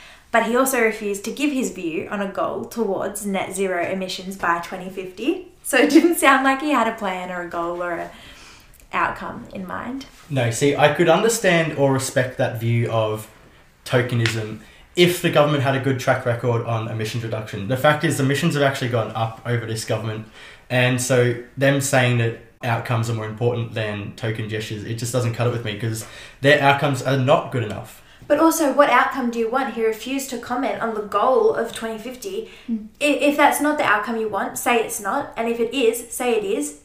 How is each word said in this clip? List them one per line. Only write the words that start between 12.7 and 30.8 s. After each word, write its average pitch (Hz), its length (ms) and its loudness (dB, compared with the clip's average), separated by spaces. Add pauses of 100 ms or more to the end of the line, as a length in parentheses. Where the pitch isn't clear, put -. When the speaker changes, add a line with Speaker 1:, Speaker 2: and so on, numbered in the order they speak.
Speaker 2:
of 110 380 -2 (560)
tokenism 113 760 0 (360)
if 175 260 4
the 165 80 2
government 147 320 4
had 131 140 2
a 123 40 -2
good 127 200 0
track 123 260 2
record 117 400 0
on 113 220 -2
emissions 110 340 -4
reduction. 107 460 -6
The 127 80 0
fact 151 260 2
is, 135 160 2
emissions 139 360 2
have 143 100 2
actually 131 240 0
gone 113 240 -2
up 113 340 -4
over 117 180 0
this 110 200 -6
government, 107 420 -4 (420)
and 127 320 2
so 123 360 2 (200)
them 139 240 4
saying 123 380 2
that 117 220 0 (240)
outcomes 117 440 -2
are 117 60 -2
more 110 120 -4
important 113 480 -2
than 104 420 -6
token 110 320 -4
gestures, 107 360 -6
it 113 100 -6
just 117 180 -6
doesn't 117 220 0
cut 120 120 0
it 120 60 0
with 113 120 -4
me, 104 140 -6
'cause 110 260 -4 (360)
their 147 200 6
outcomes 139 420 4
are 135 140 0
not 135 360 2
good 123 100 -2
enough. 107 400 -10 (240)
Speaker 1:
But 294 140 2
also, 320 320 4
what 277 180 6
outcome 262 400 2
do 233 80 -4
you 226 100 0
want? 240 260 -2
He 226 120 0
refused 254 440 -4
to 240 80 -6
comment 247 440 -4